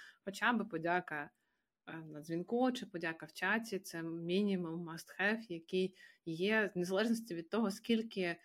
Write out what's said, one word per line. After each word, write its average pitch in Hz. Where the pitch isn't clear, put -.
хоча 208
б -
подяка, 160
е, 165
на 156
дзвінку 180
чи 202
подяка 165
в -
чаті, 208
це 165
мінімум 170
must -
have, 214
який 185
є, 190
в 180
незалежності 196
від 165
того, 208
скільки 196